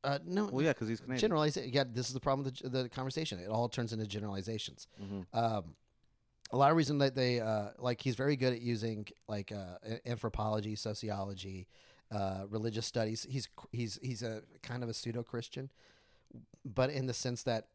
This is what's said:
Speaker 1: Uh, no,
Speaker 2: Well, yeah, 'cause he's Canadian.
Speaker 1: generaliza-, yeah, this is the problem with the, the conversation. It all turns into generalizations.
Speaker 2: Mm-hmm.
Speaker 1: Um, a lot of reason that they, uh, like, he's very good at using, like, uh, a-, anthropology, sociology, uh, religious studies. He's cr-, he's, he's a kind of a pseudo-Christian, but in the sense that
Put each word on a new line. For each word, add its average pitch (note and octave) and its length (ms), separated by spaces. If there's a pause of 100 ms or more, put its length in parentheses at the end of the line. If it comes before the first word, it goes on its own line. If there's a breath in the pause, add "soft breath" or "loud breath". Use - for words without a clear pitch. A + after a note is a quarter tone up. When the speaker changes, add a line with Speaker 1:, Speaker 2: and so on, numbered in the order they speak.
Speaker 1:
Uh, C#3+ 200
no, F#3+ 220
Speaker 2:
Well, C#3 180
yeah, D#3 80
'cause A2+ 160
he's A2+ 120
Canadian. C3 320
Speaker 1:
generaliza-, C#3+ 420
yeah, C#3 100
this B2 240
is B2+ 60
the C3 60
problem C#3 240
with C3 140
the, - 100 (160)
the A#2+ 40
conversation. C3 520
It F2+ 80
all A2+ 200
turns A#2 240
into A2 140
generalizations. G2+ 800 (160 loud breath)
Speaker 2:
Mm-hmm. G2 340
Speaker 1:
Um, G#2+ 380 (760)
a A#2 40
lot C#3 140
of E3 60
reason D3 220
that C#3 160
they, B2 260
uh, G#2+ 380
like, B2 220
he's B2+ 140
very C#3 220
good B2+ 160
at A#2 100
using, A2+ 440 (200)
like, G#2 260
uh, F#2 320
a-, A2+ 240
anthropology, G#2+ 680
sociology, G2 920 (460 soft breath)
uh, G2 360
religious A2 380
studies. A2 420
He's B2+ 260
cr-, - 180
he's, A#2 280
he's A#2+ 220
a A2 200 (200)
kind B2 220
of A#2 40
a A2+ 60
pseudo-Christian, A#2 760 (960 soft breath)
but B2+ 260
in C3 160
the B2 80
sense A#2+ 280
that A2+ 320